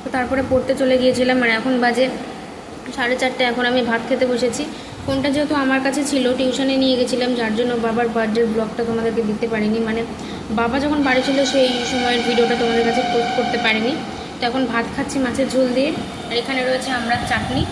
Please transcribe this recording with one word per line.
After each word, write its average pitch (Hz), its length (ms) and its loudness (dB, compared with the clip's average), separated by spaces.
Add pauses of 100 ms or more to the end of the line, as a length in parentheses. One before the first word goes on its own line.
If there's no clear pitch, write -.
তো 262 80 -8
তারপরে 262 380 0
পড়তে 262 260 2
চলে 262 220 4
গিয়েছিলাম, 254 460 4
আর 233 60 4
এখন 247 320 2
বাজে 247 280 2 (880)
সাড়ে 247 200 0
চারটে, 254 280 0
এখন 247 220 0
আমি 247 160 2
ভাত 226 280 0
খেতে 254 160 2
বসেছি। 247 400 0 (400)
ফোনটা 269 240 0
যেহেতু 294 260 2
আমার 269 280 2
কাছে 269 200 0
ছিল, 254 340 2
টিউশনে 269 400 0
নিয়ে 262 200 4
গেছিলাম, 247 380 0
যার 220 200 -2
জন্য 247 180 0
বাবার 233 340 0
বার্থডের 226 380 0
ব্লগটা 226 380 -2
তোমাদেরকে 226 380 0
দিতে 214 260 -2
পারিনি, 220 320 0
মানে 226 240 -2 (480)
বাবা 233 280 0
যখন 294 240 0
বাড়ি 254 220 4
ছিল 277 200 2
সেই 262 220 4 (240)
সময়ের 240 360 0
ভিডিওটা 233 320 2
তোমাদের 226 260 2
কাছে 226 160 0
পোস্ট 240 340 0
করতে 233 220 0
পারিনি। 226 380 0 (440)
তো 247 80 -2
এখন 254 180 0
ভাত 226 200 -2 (100)
খাচ্ছি 277 240 -4
মাছের 254 300 0
ঝোল 254 240 2
দিয়ে, 277 200 2 (360)
আর 226 80 -4
এখানে 254 260 -2
রয়েছে 254 280 -2
আমড়ার 233 260 0 (120)
চাটনি। 254 420 0